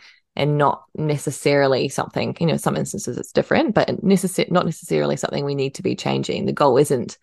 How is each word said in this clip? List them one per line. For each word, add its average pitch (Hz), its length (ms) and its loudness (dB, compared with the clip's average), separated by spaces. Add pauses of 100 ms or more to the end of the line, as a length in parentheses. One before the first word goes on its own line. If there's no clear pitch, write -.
(360)
and 147 220 0
not 147 260 2 (120)
necessarily 143 920 0
something, - 500 -4
you 170 60 0
know, 147 100 2
some 143 220 -2
instances - 400 -6
it's - 160 -12
different, 240 420 2
but - 140 4 (120)
necessar-, 185 480 2
not 175 140 2
necessarily 151 540 -2
something - 260 -4
we 143 120 -4
need 139 200 -4
to - 80 -12
be 127 140 -2
changing. 135 480 -4
The 135 80 -2
goal 139 240 4
isn't 143 460 0